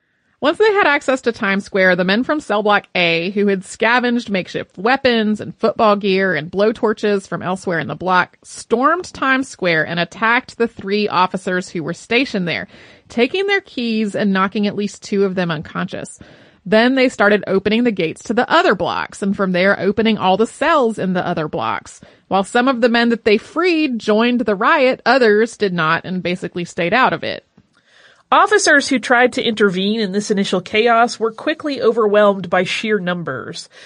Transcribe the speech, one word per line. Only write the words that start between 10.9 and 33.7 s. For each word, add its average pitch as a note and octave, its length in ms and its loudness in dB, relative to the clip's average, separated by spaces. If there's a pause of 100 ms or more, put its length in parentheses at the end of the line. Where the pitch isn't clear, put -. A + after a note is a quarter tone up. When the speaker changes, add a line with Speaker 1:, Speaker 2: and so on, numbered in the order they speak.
Speaker 1:
officers F#3 640 -2
who E3+ 140 -8
were D#3+ 100 -6
stationed A3+ 540 -2
there, G#2 200 -6 (400)
taking C#4 380 -2
their G4+ 160 0
keys A3 540 -4
and G3 180 0
knocking G3+ 340 0
at - 80 -4
least G3+ 280 -8
two G3 220 0
of F#3 100 -2
them F3+ 160 -2
unconscious. - 680 -8 (460)
Then A3+ 300 4
they C4 120 4
started G#3 400 2
opening G#3 380 0
the A#3+ 60 2
gates F3 320 -4
to A#3+ 100 -4
the A#3 160 0
other E4 260 4
blocks, A2 460 -6
and G3+ 140 0
from F#3+ 180 -2
there F#3+ 260 2
opening G#3 380 0
all F#3 180 2
the A3 120 2
cells C#4 500 0
in F#3 160 -2
the F3+ 120 -2
other E3 220 -4
blocks. A2+ 540 -6 (260)
While F#3+ 160 0
some A#3+ 240 0
of B3 140 -2
the A#3+ 80 4
men A#3 200 2
that A3+ 140 0
they G#3+ 140 4
freed D#4 640 -2
joined A#3 420 2
the G#3+ 140 0
riot, C4 500 2
others A#3 500 4
did G3+ 160 -2
not E3 320 0
and F3+ 200 -6
basically F3+ 420 -6
stayed E3+ 280 -4
out A3+ 200 2
of D3+ 100 -6
it. - 220 -8 (840)
Speaker 2:
Officers E4+ 560 4
who C4 100 2
tried B3 360 2
to B3+ 100 -4
intervene G#3 560 0
in G3+ 120 -4
this G#3 200 -2
initial G3 300 0
chaos A#3 580 2
were A3 140 -2
quickly D4+ 480 -6
overwhelmed G#3 680 2
by F#3 140 2
sheer G#3+ 340 -2
numbers, E3+ 720 -8 (160)